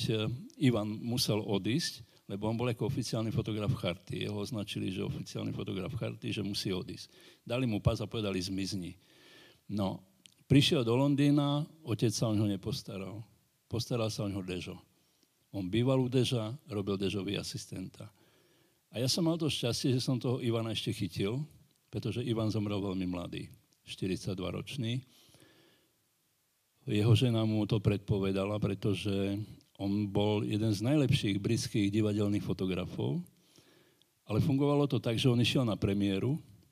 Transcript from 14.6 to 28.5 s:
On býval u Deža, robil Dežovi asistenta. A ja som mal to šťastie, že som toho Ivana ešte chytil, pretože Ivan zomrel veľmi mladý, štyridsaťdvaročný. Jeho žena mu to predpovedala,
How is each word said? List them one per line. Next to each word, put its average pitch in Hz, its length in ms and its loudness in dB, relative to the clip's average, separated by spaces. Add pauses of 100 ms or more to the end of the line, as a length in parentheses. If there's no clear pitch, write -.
On 98 160 -6
býval 120 320 2
u 131 80 4
Deža, 120 480 0 (160)
robil 101 240 -2
Dežovi 98 480 -2
asistenta. 95 640 -10 (880)
A 110 80 -4
ja 127 80 0
som 170 160 2
mal 160 80 4
to 165 160 0
šťastie, 123 480 0
že 123 80 -2
som 127 160 0
toho 120 240 0
Ivana 113 240 0
ešte 110 240 -2
chytil, 107 480 -2 (480)
pretože 107 320 -4
Ivan 110 320 0
zomrel 101 240 -2
veľmi 95 320 -2
mladý, 87 400 -6 (320)
štyridsaťdvaročný. 98 1200 -4 (1800)
Jeho 110 320 4
žena 113 320 2
mu 107 160 2
to 107 160 0
predpovedala, 98 800 0